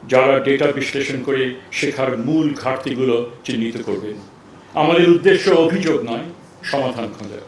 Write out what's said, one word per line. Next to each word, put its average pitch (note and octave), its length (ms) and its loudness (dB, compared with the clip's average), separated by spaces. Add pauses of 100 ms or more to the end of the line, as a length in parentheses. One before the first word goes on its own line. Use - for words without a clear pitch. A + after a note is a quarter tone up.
যারা C3 320 4
ডেটা C#3 320 2
বিশ্লেষণ C3+ 500 -4
করে C3 320 -2 (180)
শেখার C3 460 -2
মূল D3 360 0
ঘাটতিগুলো B2+ 760 -2 (140)
চিহ্নিত A#2 380 -4
করবেন। G#2+ 320 -6 (600)
আমাদের E3+ 360 4
উদ্দেশ্য F3 400 4
অভিযোগ D#3+ 600 2
নয়, A#2 160 -8 (360)
সমাধান B2 460 -4 (100)
খোঁজা। G#2 300 -14